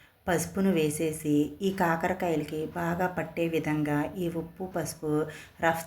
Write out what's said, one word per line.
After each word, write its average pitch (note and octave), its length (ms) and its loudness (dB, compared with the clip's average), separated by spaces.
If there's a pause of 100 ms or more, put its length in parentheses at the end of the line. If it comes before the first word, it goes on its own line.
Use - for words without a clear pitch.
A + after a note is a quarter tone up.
(280)
పసుపును F#3+ 500 2
వేసేసి D#3 560 2 (340)
ఈ - 20 2 (120)
కాకరకాయలకి E3 800 0 (160)
బాగా E3+ 300 0 (100)
పట్టే E3 280 -2 (100)
విధంగా D3+ 420 0 (260)
ఈ - 20 0 (160)
ఉప్పు, E3+ 220 -10 (120)
పసుపు D#3+ 360 -4 (540)
రఫ్ E3 220 2